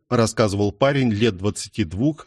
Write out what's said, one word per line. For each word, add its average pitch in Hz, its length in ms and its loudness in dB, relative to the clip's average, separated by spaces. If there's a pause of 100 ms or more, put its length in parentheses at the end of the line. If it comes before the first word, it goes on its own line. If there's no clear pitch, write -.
рассказывал 107 640 2
парень 135 400 2
лет 107 260 0
двадцати 101 480 -4
двух 110 420 -4